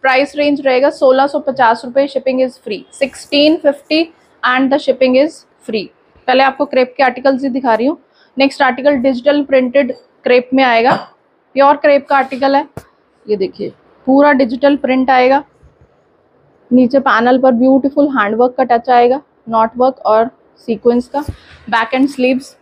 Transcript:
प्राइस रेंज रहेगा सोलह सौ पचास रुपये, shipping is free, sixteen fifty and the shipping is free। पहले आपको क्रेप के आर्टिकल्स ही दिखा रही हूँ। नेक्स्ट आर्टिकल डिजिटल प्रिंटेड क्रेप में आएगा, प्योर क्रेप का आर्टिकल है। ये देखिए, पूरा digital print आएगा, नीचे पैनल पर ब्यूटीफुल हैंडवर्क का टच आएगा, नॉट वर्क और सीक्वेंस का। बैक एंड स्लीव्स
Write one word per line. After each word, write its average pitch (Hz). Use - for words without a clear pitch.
प्राइस 269
रेंज 294
रहेगा 269
सोलह 269
सौ 294
पचास 247
रुपये, 269
shipping 262
is 254
free, 214
sixteen 294
fifty 302
and 254
the 269
shipping 254
is 302
free। 214
पहले 254
आपको 269
क्रेप 254
के 277
आर्टिकल्स 262
ही 277
दिखा 247
रही 220
हूँ। 339
नेक्स्ट 269
आर्टिकल 269
डिजिटल 269
प्रिंटेड 262
क्रेप 247
में 269
आएगा, 233
प्योर 277
क्रेप 285
का 285
आर्टिकल 269
है। 285
ये 208
देखिए, 190
पूरा 285
digital 269
print 262
आएगा, 262
नीचे 254
पैनल 247
पर 262
ब्यूटीफुल 269
हैंडवर्क 240
का 262
टच 240
आएगा, 247
नॉट 226
वर्क 262
और 220
सीक्वेंस 240
का। 277
बैक 226
एंड 262
स्लीव्स 262